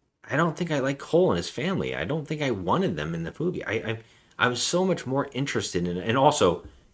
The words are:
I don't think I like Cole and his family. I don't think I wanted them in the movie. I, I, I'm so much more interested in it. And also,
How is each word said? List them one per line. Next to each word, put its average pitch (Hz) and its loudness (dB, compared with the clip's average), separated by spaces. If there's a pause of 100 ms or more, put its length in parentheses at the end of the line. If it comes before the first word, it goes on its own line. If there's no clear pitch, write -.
(300)
I 135 -2
don't 156 0
think 165 -4
I 147 2
like 139 0
Cole 170 4
and 90 2
his 85 -2
family. 113 -2
I 69 -4
don't 143 -4
think 151 -4
I 135 0
wanted 101 0
them 78 -4
in 82 -4
the 82 -8
movie. 87 -2
I, - -6
I, 110 -4 (400)
I'm 123 2
so 180 0
much 185 0
more 135 -2
interested 104 -2
in 87 -2
it. 90 -4
And 120 2
also, 120 4 (280)